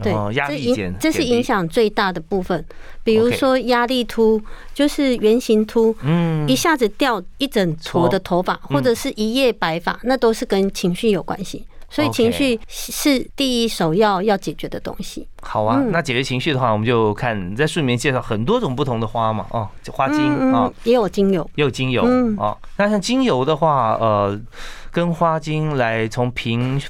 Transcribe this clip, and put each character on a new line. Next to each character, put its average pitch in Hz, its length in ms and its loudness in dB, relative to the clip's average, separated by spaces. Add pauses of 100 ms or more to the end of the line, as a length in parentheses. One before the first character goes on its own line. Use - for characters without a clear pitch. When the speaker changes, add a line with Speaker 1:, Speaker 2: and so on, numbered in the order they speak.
Speaker 1:
对， 110 100 0
Speaker 2:
哦， 104 220 -2
压 139 140 -2
力 247 260 -2
减， - 0 -
Speaker 1:
这 208 80 -2
影-， 92 160 -4
这 311 140 0
是 311 100 0
影 240 180 2
响 202 280 0
最 220 200 2
大 196 240 0
的 175 80 -6
部 185 220 -4
分。 180 160 -2
Speaker 2:
减 160 80 -8
低。 - 80 -18 (300)
Speaker 1:
比 226 100 4
如 226 160 4
说 262 260 2
压 240 300 2
力 247 160 0
秃， 220 320 2
Speaker 2:
OK。 214 100 -2 (300)
Speaker 1:
就 294 140 2
是 277 300 2
圆 214 220 4
形 214 240 2
秃， 226 380 2
Speaker 2:
嗯。 160 460 2
Speaker 1:
一 262 80 4
下 320 200 2
子 226 120 0
掉 226 340 0 (140)
一 277 100 -2
整 185 380 0
坨 175 240 0
的 196 100 2
头 180 240 0
发， 185 140 -2
Speaker 2:
错。 - 140 -12
Speaker 1:
或 277 100 2
者 254 120 2
是 247 200 -2
一 220 220 -2
夜 254 180 4
白 170 260 -2
发， 175 140 -4
Speaker 2:
嗯。 - 100 -8
Speaker 1:
那 254 140 2
都 233 160 4
是 226 120 -4
跟 196 300 2
情 175 180 0
绪 214 180 0
有 185 120 0
关 - 220 -6
系。 - 200 -12 (260)
所 302 140 0
以 269 60 0
情 226 200 2
绪 254 240 0
Speaker 2:
OK。 220 140 -8
Speaker 1:
是 - 640 -2
第 247 300 0
一 226 40 0
首 165 260 0
要， 208 260 4
要 202 160 2
解 165 160 -6
决 - 160 -10
的 - 100 -8
东 - 240 -8
西。 - 240 -10 (140)
Speaker 2:
好 107 240 -2
啊， 120 160 2
Speaker 1:
嗯。 127 100 0
Speaker 2:
那 - 120 0
解 - 100 -4
决 123 100 0
情 127 160 -2
绪 156 140 0
的 127 80 0
话， 123 100 2
我 107 60 4
们 107 100 0
就 113 280 4
看 104 360 -4
你 104 60 -6
在 147 100 2
书 160 140 -2
里 139 60 0
面 123 100 2
介 135 160 0
绍 123 80 0
很 113 240 -2
多 226 160 2
种 135 160 -2
不 143 80 0
同 120 160 -2
的 113 60 -2
花 110 260 0
嘛， 104 200 -4
哦， 110 140 -4 (240)
花 135 160 0
精 302 120 0
Speaker 1:
嗯， 262 340 2
嗯， - 20 2
Speaker 2:
啊。 254 180 2 (120)
Speaker 1:
也 233 80 4
有 226 160 4
精 196 240 2
油。 160 220 -2
Speaker 2:
也 147 100 2
有 135 60 2
精 131 200 -2
油， 123 140 2
Speaker 1:
嗯。 247 320 2
Speaker 2:
哦。 107 180 -2 (220)
那 208 140 2
像 208 100 2
精 240 220 0
油 160 200 2
的 156 140 2
话， 135 420 2
呃， 104 400 2 (520)
跟 170 240 0
花 160 260 0
精 156 380 -2
来 113 280 0
从 123 260 -2
平 123 460 -2 (120)